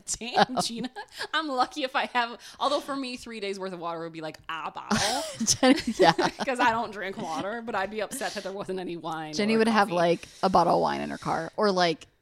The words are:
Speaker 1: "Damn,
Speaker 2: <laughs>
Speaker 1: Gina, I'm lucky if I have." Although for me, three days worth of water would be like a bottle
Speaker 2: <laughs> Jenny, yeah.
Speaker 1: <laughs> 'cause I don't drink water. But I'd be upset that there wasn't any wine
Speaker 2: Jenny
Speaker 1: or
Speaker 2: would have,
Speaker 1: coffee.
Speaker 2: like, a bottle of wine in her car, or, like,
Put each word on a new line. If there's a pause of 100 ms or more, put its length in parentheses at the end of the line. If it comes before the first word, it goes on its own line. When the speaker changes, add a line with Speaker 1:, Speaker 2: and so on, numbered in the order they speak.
(200)
Speaker 1:
"Damn,
Speaker 2:
<laughs>
Speaker 1:
Gina, (440)
I'm
lucky
if
I
have." (220)
Although
for
me,
three
days
worth
of
water
would
be
like (100)
a
bottle
Speaker 2:
<laughs>
Jenny, (180)
yeah.
Speaker 1:
<laughs>
'cause
I
don't
drink
water.
But
I'd
be
upset
that
there
wasn't
any
wine
Speaker 2:
Jenny
Speaker 1:
or
Speaker 2:
would
have,
Speaker 1:
coffee.
Speaker 2:
like, (160)
a
bottle
of
wine
in
her
car,
or,
like, (160)